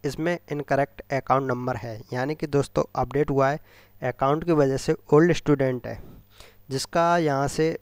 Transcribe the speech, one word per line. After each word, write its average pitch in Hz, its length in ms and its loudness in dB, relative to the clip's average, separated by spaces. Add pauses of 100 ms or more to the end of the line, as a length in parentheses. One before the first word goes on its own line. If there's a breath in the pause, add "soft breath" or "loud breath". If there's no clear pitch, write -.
इसमें 160 340 -4 (140)
इनकरेक्ट 143 500 -2 (100)
अकाउंट 131 360 0
नंबर 123 280 -4
है, 107 240 -10 (120)
यानी 131 220 -4
कि 160 140 -6
दोस्तों, - 360 0 (100)
अपडेट 131 360 -2
हुआ 135 200 2
है 156 100 -4 (420 soft breath)
अकाउंट 139 420 0
की 170 80 2
वजह 139 240 4
से। 156 200 -2 (160)
ओल्ड 160 200 8
स्टूडेंट 135 540 0
है 113 120 -8 (720 loud breath)
जिसका 170 480 0
यहाँ 143 300 0
से 160 340 0